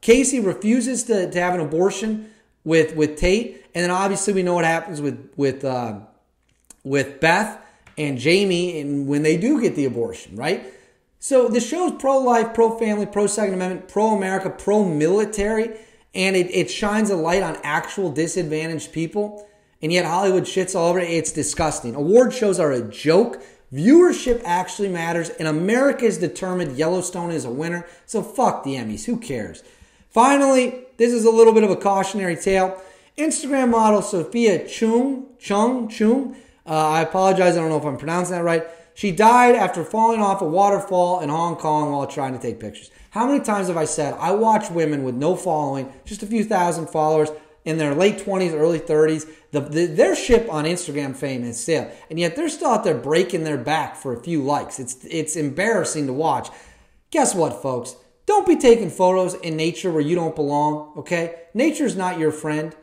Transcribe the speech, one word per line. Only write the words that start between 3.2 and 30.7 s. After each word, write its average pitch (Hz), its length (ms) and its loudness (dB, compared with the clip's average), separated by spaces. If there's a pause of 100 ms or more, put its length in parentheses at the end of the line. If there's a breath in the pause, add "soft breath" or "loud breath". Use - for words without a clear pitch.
and 170 80 -2
then 175 80 0
obviously 196 440 0
we 190 80 0
know 180 100 0
what 170 140 2
happens 165 340 -2
with, 139 360 -6
with, 135 280 -2
uh, 120 360 -4 (840)
with 135 340 -2
Beth 180 460 0 (320 loud breath)
and 143 220 -4
Jamie 175 600 0
and 143 280 -4
when 143 160 0
they 160 160 4
do 254 200 2
get 226 160 0
the 143 120 0
abortion, 113 500 -6
right? 160 380 -6 (540 loud breath)
So 254 200 4
the 220 100 2
show's 320 400 -2
pro-life, 247 560 2
pro-family, 220 520 0
pro-Second 202 480 -2
Amendment, 185 340 -6
pro-America, 190 600 0
pro-military, 208 1300 0 (380 loud breath)
and 190 220 0
it, 175 180 2
it 185 160 0
shines 208 400 0
a 190 60 0
light 175 260 0
on 160 220 -6
actual 160 480 -4
disadvantaged 160 800 -4
people, 208 520 -6 (380 loud breath)
and 156 100 0
yet 175 120 2
Hollywood 185 400 2
shits - 320 -4
all 170 140 2
over 180 100 2
it. 170 100 -4
It's 165 220 -2
disgusting. 147 640 -4
Award 208 360 6
shows 190 280 0
are 151 100 2
a 127 100 0
joke. 156 640 0 (300 loud breath)
Viewership 247 720 6
actually 185 440 -2
matters, 170 420 -4
and 160 180 -4
America 226 560 2
is 202 140 2
determined 175 600 -4
Yellowstone 170 540 -2
is 143 120 -4
a 123 60 -8
winner, 170 380 -6 (180 loud breath)
so 214 160 -4
fuck - 400 -2
the 135 140 -6
Emmys. 110 300 -8
Who 240 100 -2
cares? 104 480 -8 (440 soft breath)
Finally, 269 760 4 (120)